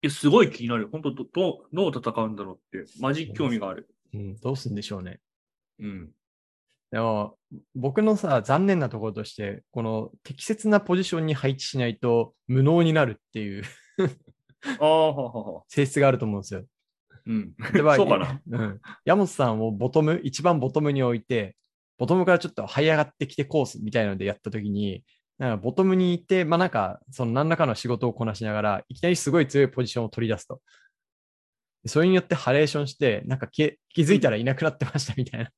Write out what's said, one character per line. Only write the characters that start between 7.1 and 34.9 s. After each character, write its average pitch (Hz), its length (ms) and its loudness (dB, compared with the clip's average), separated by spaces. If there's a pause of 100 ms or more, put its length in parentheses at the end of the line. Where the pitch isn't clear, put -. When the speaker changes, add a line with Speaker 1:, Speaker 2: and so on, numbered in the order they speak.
Speaker 2:
僕 135 280 -2
の 214 140 4
さ、 143 260 2
残 151 240 2
念 190 120 2
な 135 100 0
と 113 100 -8
こ 104 80 -6
ろ 107 60 -4
と 107 120 -8
し - 100 -18
て、 101 360 -8
こ 120 120 -6
の 110 280 -4 (120)
適 - 220 -16
切 214 240 -4
な 208 120 6
ポ 185 160 0
ジ 185 80 2
シ 180 120 -4
ョ - 20 0
ン 160 80 0
に 156 80 2
配 135 180 0
置 131 120 -6
し - 140 -6
な 123 80 2
い 113 120 -4
と 117 360 2 (120)
無 131 160 2
能 165 200 6
に 160 100 4
な 156 120 6
る 110 140 -4
っ - 140 -20
て 110 80 -6
い 101 200 -8
う 104 40 -10 (340)
<laughs> - 800 -6
Speaker 1:
あ - 40 0
ー、 - 20 0
は 156 280 4
は 120 420 -8
は。 87 140 -16
Speaker 2:
性 143 180 0
質 139 140 -2
が 139 80 6
あ 135 40 6
る 123 60 2
と 110 60 -4
思 104 120 -2
う - 20 -4
ん 98 40 -8
で - 60 -14
す 101 60 -10
よ。 92 100 -10 (640)
Speaker 1:
う 117 60 -6
ん。 104 220 -4 (180)
Speaker 2:
で、 156 100 4
ま 151 100 6
あ、 139 40 6
Speaker 1:
<laughs> - 0 -
そ 190 80 6
う - 40 -4
か 98 100 4
な。 131 300 -4
Speaker 2:
う 117 100 -6
ん。 104 220 -6 (240)
山 175 140 4
本 196 100 2
さ 131 200 0
ん 110 120 0
を 110 120 -2
ボ 113 180 -2
ト 160 120 4
ム、 156 200 0
一 139 200 -8
番 165 180 2
ボ 131 100 0
ト 151 100 0
ム 147 120 0
に 135 100 0
置 120 140 2
い 110 60 -6
て、 104 340 -4 (420)
ボ 131 80 -2
ト 156 80 2
ム 185 100 4
か 185 80 4
ら 175 60 6
ち - 80 -4
ょ 156 40 -8
っ - 40 -20
と - 100 -8
這 135 180 -2
い 156 40 4
上 160 100 4
が 151 60 4
っ 143 140 -2
て 139 100 -4
き - 80 -14
て 143 100 -2
コ 143 180 0
ー 123 40 0
ス - 160 -12
み 107 80 -6
た 113 120 2
い - 20 2
な 104 60 -2
の 98 60 -4
で 95 80 -6
や 101 100 -2
っ - 60 -20
た 107 100 -10
時 104 200 -6
に、 101 320 -4 (360)
な 135 100 -2
ん - 20 0
か 110 80 -2
ボ 113 140 -4
ト 190 120 2
ム 190 120 4
に 180 180 2
い 175 100 -8
て、 185 200 2
ま 160 100 0
あ、 170 40 4
な 180 80 4
ん 170 40 -2
か、 98 280 -2 (120)
そ 131 160 -4
の 113 60 -2
何 143 160 2
ら 165 80 2
か 160 100 2
の 120 80 2
仕 - 140 -8
事 123 200 0
を 113 60 -4
こ 117 100 -4
な 110 100 -2
し 95 100 -10
な 107 100 -2
が 107 80 -2
ら、 104 260 0
い 131 60 -16
き - 80 -10
な 170 80 2
り 180 60 2
す - 140 -4
ご 165 100 4
い 143 60 4
強 139 180 4
い 127 40 0
ポ 131 140 -2
ジ 117 60 -2
シ - 100 -6
ョ 120 40 -2
ン - 40 -2
を - 20 -6
取 113 180 -4
り 113 60 0
出 104 60 -4
す - 100 -18
と。 - 140 -14 (1200)
そ - 140 2
れ 175 80 6
に 185 60 6
よ 180 80 4
っ - 20 -6
て - 100 -2
ハ 127 180 0
レ 143 100 6
ー 151 40 4
シ 147 120 -2
ョ 147 40 -2
ン 139 60 -4
し - 60 -12
て、 110 320 0
な 131 100 -4
ん - 20 -6
か 120 80 -8
け-、 - 320 -2 (140)
気 170 100 2
づ 156 120 6
い 196 60 4
た 131 100 4
ら 110 60 0
い 110 80 -4
な 131 100 0
く 147 100 -4
な 156 60 2
っ - 80 -16
て 131 80 -2
ま - 120 -4